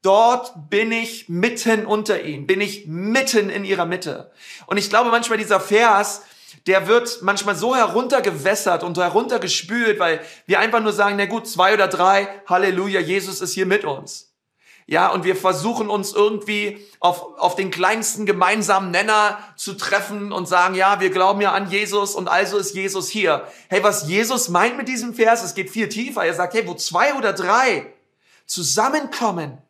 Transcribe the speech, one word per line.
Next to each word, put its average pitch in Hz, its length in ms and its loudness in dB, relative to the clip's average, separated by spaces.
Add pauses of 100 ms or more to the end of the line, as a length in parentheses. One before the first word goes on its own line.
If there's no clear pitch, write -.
dort 214 680 2
bin 220 220 2
ich 226 360 -6
mitten 220 560 0
unter 208 380 0
ihnen, 143 240 -8
bin 190 160 2
ich 202 240 -6
mitten 208 640 0
in 196 140 -6
ihrer 185 200 0
Mitte.“ 170 480 -8 (340)
Und 202 120 -2
ich 202 100 -4
glaube, 233 220 4
manchmal 233 280 0
dieser 208 220 2
Vers, 208 640 2 (440)
der 190 200 2
wird 233 360 2
manchmal 202 320 0
so 226 220 0
heruntergewässert 208 1040 0
und 175 140 -6
heruntergespült, 208 1000 0
weil 160 260 0 (220)
wir 190 120 4
einfach 226 220 2
nur 214 120 0
sagen, 202 240 2
„Na 202 100 0
gut, 226 220 -6
zwei 185 260 4
oder 196 140 4
drei, 190 400 4 (180)
Halleluja, 190 540 0
Jesus 185 400 -4
ist 185 120 -6
hier 185 140 0
mit 190 180 0
uns.“ - 400 -10 (640)
Ja, 175 200 4
und 180 160 0
wir 185 100 2
versuchen 190 560 -2
uns 202 220 -4
irgendwie 208 720 0 (140)
auf, - 380 0
auf 175 180 0
den 196 160 -4
kleinsten 214 520 -2
gemeinsamen 190 680 0
Nenner 208 460 2 (180)
zu 196 180 -10
treffen 202 560 -4
und 180 160 -6
sagen, 185 300 2
„Ja, 190 240 2
wir 185 100 2
glauben 190 300 2
ja 202 100 2
an 196 180 -2
Jesus 202 460 -2
und 180 140 -6
also 202 280 0
ist 196 180 -4
Jesus 190 340 -6
hier.“ 170 400 -2 (200)
Hey, 185 140 0
was 185 240 2
Jesus 220 420 0
meint 196 280 2
mit 277 100 -8
diesem 240 260 -6
Vers, 226 300 2
es 175 120 -8
geht 190 160 -8
viel 214 180 -4
tiefer. 220 360 -4
Er 170 100 0
sagt, 180 200 -4
„Hey, 220 140 0
wo 175 60 -8
zwei 226 400 0
oder 220 180 -2
drei 196 600 0 (540)
zusammenkommen 202 1120 -2 (100)